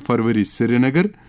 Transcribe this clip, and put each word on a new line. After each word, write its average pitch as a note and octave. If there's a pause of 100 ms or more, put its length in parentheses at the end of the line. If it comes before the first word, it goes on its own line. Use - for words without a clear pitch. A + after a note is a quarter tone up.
فروری A2+
سری A#2+
نگر، C3+ (240)